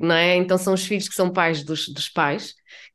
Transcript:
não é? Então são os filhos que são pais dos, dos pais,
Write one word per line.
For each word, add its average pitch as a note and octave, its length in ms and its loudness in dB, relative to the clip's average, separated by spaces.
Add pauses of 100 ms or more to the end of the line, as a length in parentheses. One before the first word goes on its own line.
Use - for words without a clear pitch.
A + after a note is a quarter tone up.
não E3 140 2
é? F3 220 4
Então F#3 220 2
são F#3+ 160 0
os F#3 120 -2
filhos G3 220 -4
que - 60 -14
são F#3 180 0
pais E3 320 0
dos, D#3 240 -6
dos C#3+ 200 -8
pais, D#3+ 460 -4 (400)